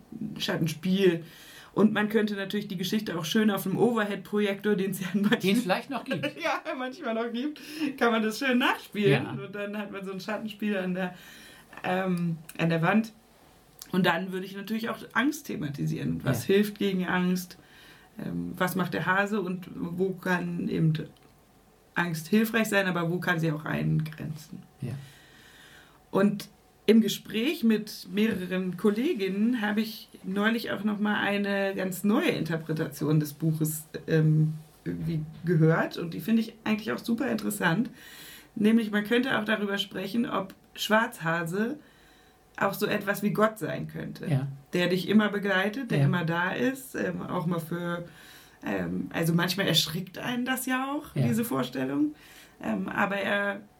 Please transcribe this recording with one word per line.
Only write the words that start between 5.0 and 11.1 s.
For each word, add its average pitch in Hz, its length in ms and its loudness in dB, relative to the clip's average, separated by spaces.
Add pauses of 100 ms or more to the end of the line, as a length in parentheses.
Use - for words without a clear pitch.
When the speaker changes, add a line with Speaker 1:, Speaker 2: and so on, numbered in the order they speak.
Speaker 1:
ja - 120 -6
manchmal 214 260 4
Speaker 2:
Den 196 180 4
es 247 60 0
vielleicht 208 260 0
noch 262 160 -6
gibt. 269 200 -4
Speaker 1:
<laughs> 294 160 -6
Ja, 302 200 -2 (160)
manchmal 254 360 -6
noch 226 200 -2
gibt, 285 260 -4 (400)
kann 233 140 4
man 220 100 2
das 220 160 -2
schön 254 180 2
nachspielen. 254 680 2
Speaker 2:
Ja. - 60 -8
Speaker 1:
Und 196 220 -10
dann 208 240 -6
hat 202 140 -6
man 196 140 -8
so 196 80 -8
ein 190 80 -8
Schattenspiel 214 560 -4
an 185 160 -2
der, 180 200 -4 (680)